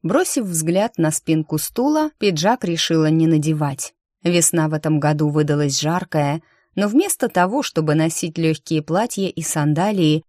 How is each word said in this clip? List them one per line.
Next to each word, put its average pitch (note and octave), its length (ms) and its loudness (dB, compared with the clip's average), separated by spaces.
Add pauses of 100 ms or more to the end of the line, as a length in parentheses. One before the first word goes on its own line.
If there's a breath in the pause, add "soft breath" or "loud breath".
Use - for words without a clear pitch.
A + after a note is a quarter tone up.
Бросив B3+ 400 0
взгляд F3 540 -2
на D#3 120 2
спинку D#3 480 -2
стула, D4+ 600 0
пиджак G3 440 0
решила D#3+ 480 0
не D#3+ 160 4
надевать. D3+ 680 0 (300)
Весна E3+ 460 2
в D#3 40 -2
этом D#3 280 0
году D3+ 300 2
выдалась D3 500 0
жаркая, D#3 640 -2 (340 soft breath)
но - 100 0
вместо C4+ 420 0
того, F#3+ 360 0
чтобы - 320 -2
носить D#3+ 420 -2
легкие D#3+ 440 -2
платья F#3+ 440 -4
и E3 160 -8
сандалии D#3 880 0